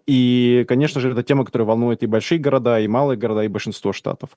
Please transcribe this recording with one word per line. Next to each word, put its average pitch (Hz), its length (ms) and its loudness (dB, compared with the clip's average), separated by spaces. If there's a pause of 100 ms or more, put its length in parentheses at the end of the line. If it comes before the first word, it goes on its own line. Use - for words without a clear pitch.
и, 123 640 4
конечно 139 320 0
же, 127 140 -2
это 117 100 -2
тема, 139 220 0
которая 113 200 -2
волнует 117 380 0
и 117 40 0
большие 113 340 0
города, 123 380 2
и 107 80 0
малые 127 320 0
города, 110 240 -2
и 107 40 -2
большинство 101 460 -6
штатов. - 440 -10